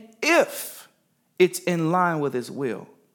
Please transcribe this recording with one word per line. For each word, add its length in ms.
if 640
it's 220
in 320
line 280
with 140
his 160
will 380